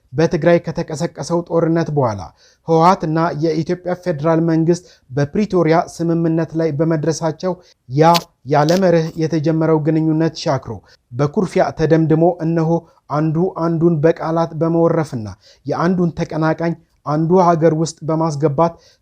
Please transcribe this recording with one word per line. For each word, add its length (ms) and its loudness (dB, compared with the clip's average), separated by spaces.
በትግራይ 460 2
ከተቀሰቀሰው 840 -6
ጦርነት 480 0
በኋላ 300 0
ህወሓትና 520 2
የኢትዮጵያ 560 -2
ፌዴራል 460 0
መንግስት 420 2
በፕሪቶሪያ 680 0
ስምምነት 680 -2
ላይ 180 -2
በመድረሳቸው 800 -2
ያ 220 4
ያለ 340 2
መርህ 280 2
የተጀመረው 600 0
ግንኙነት 580 0
ሻክሮ 360 -4
በኩርፊያ 600 0
ተደምድሞ፣ 520 2
እነሆ 300 0
አንዱ 280 -2
አንዱን 420 0
በቃላት 560 0
በመወረፍና 720 0
የአንዱን 460 0
ተቀናቃኝ 640 -4
አንዱ 260 0
ሀገር 320 4
ውስጥ 320 -4
በማስገባት 680 0